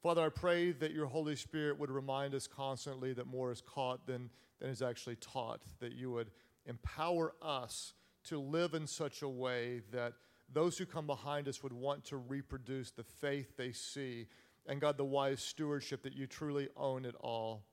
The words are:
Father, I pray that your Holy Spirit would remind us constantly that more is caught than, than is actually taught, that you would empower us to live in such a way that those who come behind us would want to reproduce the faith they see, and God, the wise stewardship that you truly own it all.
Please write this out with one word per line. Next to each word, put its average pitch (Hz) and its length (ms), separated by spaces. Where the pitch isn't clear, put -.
Father, 170 200
I 156 60
pray 175 440
that 156 200
your 151 140
Holy 151 300
Spirit 147 420
would 143 120
remind 135 440
us 135 140
constantly 131 640
that 127 140
more 127 260
is 113 80
caught 127 460
than, 123 240
than 131 120
is 123 120
actually 120 340
taught, 117 440
that 120 140
you 127 180
would 117 220
empower 160 760
us 139 500
to 156 160
live 156 340
in 156 140
such - 340
a 143 60
way 123 540
that 120 220
those 165 260
who 185 80
come 160 200
behind 143 400
us 135 160
would 131 120
want 139 320
to 147 100
reproduce 131 760
the 120 140
faith 143 520
they 127 140
see, 120 560
and 143 140
God, 147 160
the 139 80
wise 139 360
stewardship 147 600
that 135 120
you 135 120
truly 143 500
own 131 280
it 123 160
all. 113 420